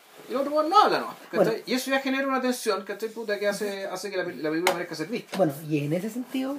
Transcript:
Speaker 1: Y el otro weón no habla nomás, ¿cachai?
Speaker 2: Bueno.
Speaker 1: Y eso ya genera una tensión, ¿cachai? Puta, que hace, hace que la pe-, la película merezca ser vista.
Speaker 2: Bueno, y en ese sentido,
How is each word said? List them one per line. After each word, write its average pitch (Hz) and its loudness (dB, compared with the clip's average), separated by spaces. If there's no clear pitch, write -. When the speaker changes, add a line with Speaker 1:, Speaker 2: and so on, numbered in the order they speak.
Speaker 1:
Y 214 -8
el 247 0
otro 277 -2
weón 302 2
no 392 6
habla 208 6
nomás, 113 -6
¿cachai? 170 -4
Speaker 2:
Bueno. 190 6
Speaker 1:
Y 220 0
eso 254 0
ya 269 2
genera 269 0
una 262 2
tensión, 226 0
¿cachai? 208 -6
Puta, 208 -4
que 208 0
hace, 196 -2
hace 202 -6
que 190 -4
la 175 0
pe-, 170 -6
la 151 -4
película 175 2
merezca 175 -6
ser 156 -6
vista. 220 -6
Speaker 2:
Bueno, 170 4
y 151 2
en 147 0
ese 185 0
sentido, 262 -4